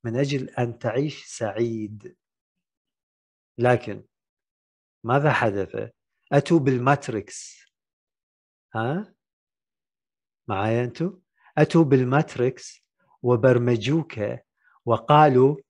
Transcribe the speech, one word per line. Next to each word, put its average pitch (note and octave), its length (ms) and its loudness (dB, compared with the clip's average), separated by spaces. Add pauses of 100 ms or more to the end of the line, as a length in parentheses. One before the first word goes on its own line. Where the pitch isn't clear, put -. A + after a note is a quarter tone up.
من A#2 120 -6
أجل C#3 320 -4
أن A#2+ 300 -6
تعيش C3+ 460 -6
سعيد. G#2+ 920 -8 (1400)
لكن A2+ 460 -2 (1000)
ماذا C#3 280 2
حدث؟ G#2+ 580 -4 (420)
أتوا C#3+ 260 2
بالماتريكس. C3 1040 -4 (1080)
ها؟ C3+ 400 -6 (1300)
معايا A2 360 -2
أنتوا؟ E3 260 -6 (480)
أتوا D#3+ 260 4
بالماتريكس C3 1000 0 (380)
وبرمجوك B2 920 2 (720)
وقالوا C#3 720 4 (140)